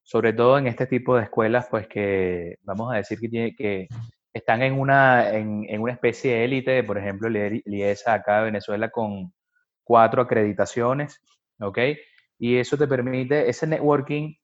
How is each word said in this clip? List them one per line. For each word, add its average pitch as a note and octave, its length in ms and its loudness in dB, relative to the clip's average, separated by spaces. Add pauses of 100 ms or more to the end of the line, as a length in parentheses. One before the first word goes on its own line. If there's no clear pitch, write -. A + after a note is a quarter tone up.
sobre A2+ 320 0
todo A#2+ 240 6
en C#3 100 0
este A#2+ 180 -2
tipo B2+ 300 0
de A#2 80 2
escuelas, A#2 480 0
pues G#2+ 160 -4
que F#2 760 -2
vamos G#2+ 280 -6
a A#2 60 -2
decir G#2 200 -6
que A2+ 120 -8
tiene, A#2 260 -4
que G2 320 -6 (460)
están A#2 300 0
en C3+ 140 0
una, C3+ 520 4
en, G#2+ 400 -4
en G#2+ 120 -4
una A#2+ 120 -2
especie A#2+ 400 0
de A2+ 100 2
élite, C3 400 0
por G#2 140 -4
ejemplo, G2+ 320 -4
el G#2 360 -2
iesa G2+ 500 -2
acá G#2 240 0
de A2 60 0
Venezuela G#2+ 440 -4
con G2+ 440 -6 (500)
cuatro A#2 380 6
acreditaciones, A#2+ 1000 0 (380)
¿ok? G2+ 200 -6 (580)
Y A#2+ 200 0
eso B2 200 0
te D3 80 2
permite, B2+ 640 0
ese - 160 -4
networking D3 680 0 (100)